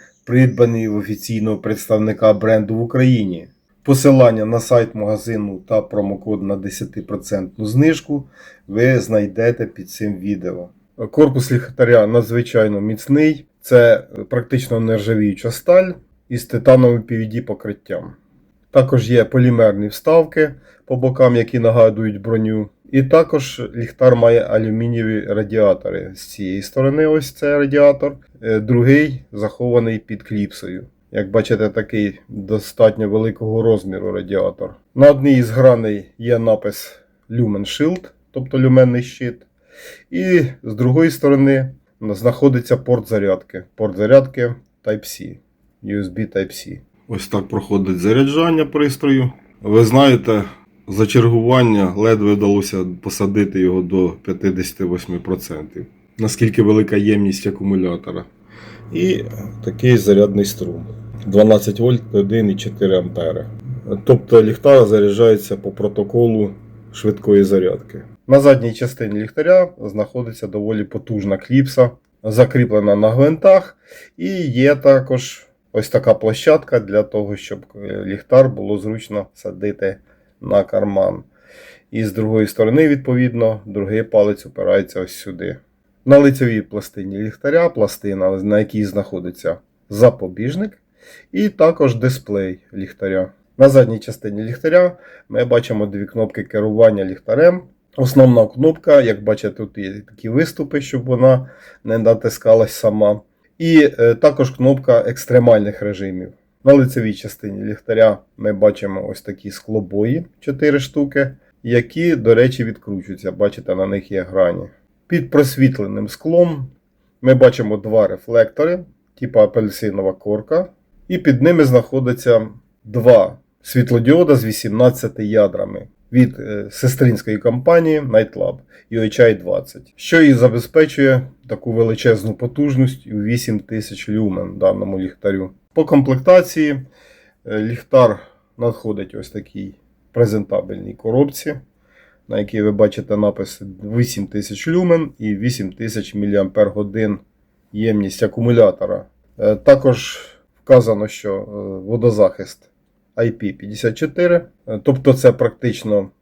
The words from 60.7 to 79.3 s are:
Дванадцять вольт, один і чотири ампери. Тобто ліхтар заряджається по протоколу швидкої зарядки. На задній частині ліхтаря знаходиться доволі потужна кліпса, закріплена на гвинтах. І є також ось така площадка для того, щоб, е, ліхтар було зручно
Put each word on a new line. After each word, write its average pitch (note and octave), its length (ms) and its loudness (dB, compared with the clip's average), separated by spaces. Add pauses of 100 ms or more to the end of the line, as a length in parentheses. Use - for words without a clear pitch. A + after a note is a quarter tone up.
Дванадцять G#2 540 4
вольт, A#2 220 2 (100)
один G#2 380 0
і F#2+ 60 -2
чотири F#2+ 420 -2
ампери. F2 480 -6 (580)
Тобто A#2+ 380 6
ліхтар A#2+ 440 6
заряджається G#2 720 2
по G2 140 -10
протоколу G#2 800 -2 (420)
швидкої G2+ 520 2
зарядки. F#2 580 -2 (240)
На C#3 140 6
задній B2 320 4
частині G#2+ 500 -6
ліхтаря E3+ 460 2 (120)
знаходиться G#2+ 640 -8
доволі G#2 380 -6
потужна G2+ 540 -6
кліпса, C3 520 2 (320)
закріплена G#2+ 720 0
на G#2+ 140 2
гвинтах. D#3+ 640 2 (400)
І F3 120 -8 (140)
є C3+ 340 2
також C3 720 0 (260)
ось G#2+ 160 -4
така - 260 2
площадка C3 680 0
для G2+ 220 0
того, G#2 340 -6
щоб, G2 300 -14 (100)
е, G2 300 -12
ліхтар B2+ 420 4
було G2+ 300 -6
зручно G#2 560 -10